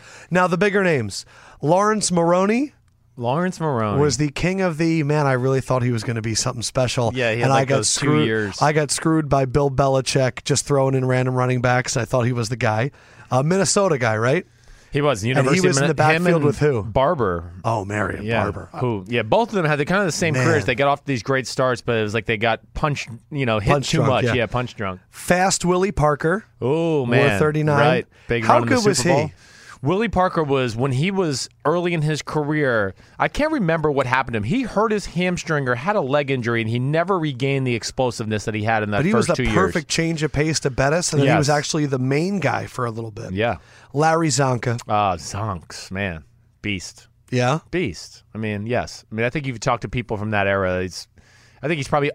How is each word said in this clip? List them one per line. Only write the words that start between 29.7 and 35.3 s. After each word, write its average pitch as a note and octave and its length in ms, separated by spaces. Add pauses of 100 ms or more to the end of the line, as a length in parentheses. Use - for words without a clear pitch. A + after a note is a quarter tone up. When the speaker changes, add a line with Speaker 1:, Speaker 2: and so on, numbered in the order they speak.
Speaker 2:
Willie F#3+ 240
Parker F3+ 360
was, C3 320
when C3 160
he D3+ 180
was F3 380 (160)
early F3 280
in D#3+ 100
his D3+ 200
career, C#3 720 (240)
I C#3 80
can't D4 240
remember E3 400
what C3 160
happened B2+ 280
to - 20
him. G2+ 80
He G#3 180
hurt G#3+ 300
his G#3 140
hamstring E3 600